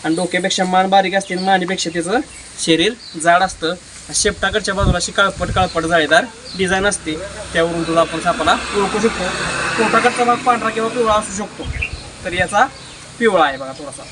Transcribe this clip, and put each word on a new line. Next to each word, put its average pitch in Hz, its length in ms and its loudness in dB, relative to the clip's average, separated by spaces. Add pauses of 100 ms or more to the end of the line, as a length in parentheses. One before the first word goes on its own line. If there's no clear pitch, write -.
आणि 160 120 0
डोक्यापेक्षा 185 480 -2
मान 185 260 2
बारीक 190 260 4
असते 190 180 0
आणि 185 100 -2
मानेपेक्षा 185 500 0
त्याचं 175 260 0 (400)
शरीर 170 340 2 (300)
जाड 175 200 6
असतं. 175 300 -4 (420)
शेपटाकडच्या 196 580 -2
बाजूला 185 240 2
अशी - 140 -4
काळपट 185 360 0
काळपट 180 360 0
जाळीदार 165 420 4 (320)
डिझाईन 190 280 0
असते, 165 300 -2 (380)
त्यावरून 165 300 2
सुद्धा 165 180 2
आपण 160 180 0
सापाला 165 320 0
ओळखू 202 480 0
शकतो. 202 240 0 (540)
पोटाकडचा 226 460 2
भाग 240 120 4
पांढरा 233 340 0
किंवा 220 200 -2
पिवळा 226 240 2
असू 202 240 0
शकतो, 196 260 -8 (640)
तर 175 80 -4
याचा 202 320 2 (540)
पिवळा 196 260 4
आहे 135 120 -2
बघा 135 140 -8
थोडासा. 135 400 -14